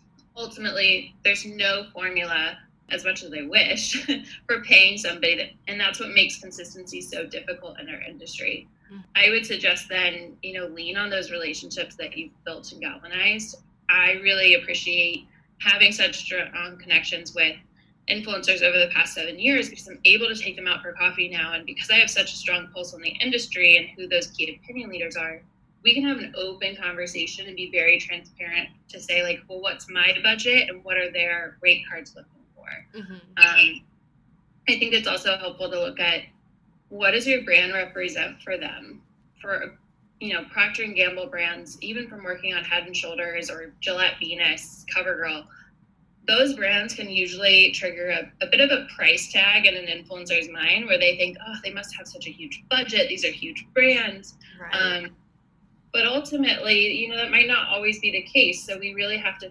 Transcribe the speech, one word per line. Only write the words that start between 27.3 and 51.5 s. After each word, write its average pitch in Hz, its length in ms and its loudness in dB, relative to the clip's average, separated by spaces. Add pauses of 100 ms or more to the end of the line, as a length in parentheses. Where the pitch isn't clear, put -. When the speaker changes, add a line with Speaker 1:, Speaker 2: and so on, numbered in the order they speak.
Speaker 1:
and 190 80 -14
be 180 160 -10
very 170 280 4
transparent 175 720 -8 (200)
to 190 100 -16
say, 175 240 0
like, 175 240 -4
"Well, 185 140 -10
what's 190 280 -6
my 185 340 4
budget 220 460 4
and 185 140 -12
what 185 140 -2
are 180 140 0
their 175 500 -2
rate 190 280 -6
cards 165 260 -14
looking - 160 -20 (240)
for?" - 120 -20 (320)
Speaker 2:
Mm-hmm. 185 140 -16 (240)
Speaker 1:
Um, 165 460 6 (840)
I 240 120 2
think 233 140 0
it's 214 140 0
also 190 300 0
helpful 185 320 -8
to 180 100 -4
look 175 200 -4
at 170 220 0 (680)
what 202 220 0
does 247 160 0
your 254 160 2
brand 180 300 4
represent 180 680 -4
for 185 160 -6
them? 147 440 -12 (400)
For, - 360 -6 (440)
you 208 120 -6
know, 170 180 -4
Procter 214 320 0
and 208 120 -8
Gamble 180 320 0
brands, 170 540 -6
even 226 260 -8
from 208 160 -16
working 180 300 -6
on 175 100 -4
Head 175 220 -2
and 180 100 -10
Shoulders 170 540 -6
or 160 320 -12
Gillette 180 380 0
Venus, 165 640 -4 (100)
CoverGirl, 165 500 -4 (840)
those 262 240 4
brands 208 400 0
can 208 160 -10
usually 190 600 6
trigger 175 400 -4
a, - 340 -4
a - 40 -4
bit 240 120 6
of 277 100 6
a - 240 0
price 165 380 2
tag 202 320 4
in 190 100 4
an 180 120 -8
influencer's 175 600 -4
mind 170 380 0
where 190 120 4
they 180 200 2
think, 180 180 -2 (100)
"Oh, 220 160 -10